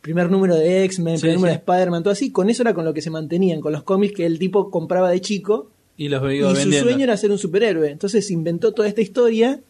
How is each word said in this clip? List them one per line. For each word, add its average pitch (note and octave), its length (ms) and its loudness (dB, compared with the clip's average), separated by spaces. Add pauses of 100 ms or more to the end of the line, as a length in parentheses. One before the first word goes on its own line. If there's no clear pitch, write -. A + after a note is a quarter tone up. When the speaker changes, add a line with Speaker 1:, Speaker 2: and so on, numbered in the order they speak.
Speaker 1:
Primer E3+ 300 -2
número F#3+ 240 2
de F3+ 300 2
X-Men, F3 320 -2
Speaker 2:
Sí, D3+ 60 -4
Speaker 1:
primer E3 140 2
número F3+ 180 2
Speaker 2:
sí. - 40 -6
Speaker 1:
de - 20 -8 (120)
Spider-Man, F3+ 300 0
todo G3+ 100 0
así. A#3+ 180 -2
Con F#3+ 200 0
eso A#3+ 120 0
era A#3 120 2
con E3 100 -4
lo D#3+ 80 -2
que D3+ 80 -6
se D#3 100 -8
mantenían, D#3+ 520 0
con D3+ 100 -2
los D3 120 -6
cómics G3+ 300 0
que E3+ 120 -2
el E3 120 0
tipo F#3+ 320 0
compraba F3+ 400 0
de F3+ 120 0
chico. G#3 480 -4 (260)
Speaker 2:
Y D3 120 -8
los C#3 140 -2
iba C3+ 120 0
Speaker 1:
Y C#3+ 60 -2
su C#3+ 60 2 (100)
Speaker 2:
vendiendo. D3 320 2
Speaker 1:
sueño C4+ 160 2
era A#3 120 2
ser G3+ 140 0
un G3+ 80 0
superhéroe. F3+ 520 0
Entonces G3 400 -2
inventó E3+ 440 -2
toda G#3+ 140 0
esta G#3 120 -4
historia. A#3 680 2